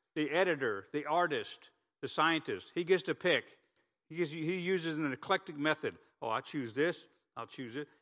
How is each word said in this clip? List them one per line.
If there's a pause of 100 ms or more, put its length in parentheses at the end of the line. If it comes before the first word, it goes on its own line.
(140)
the
editor,
the
artist, (320)
the
scientist,
he
gets
to
pick. (680)
He
gets,
he
uses
an
eclectic
method. (260)
"Oh,
I
choose
this, (300)
I'll
choose
it." (160)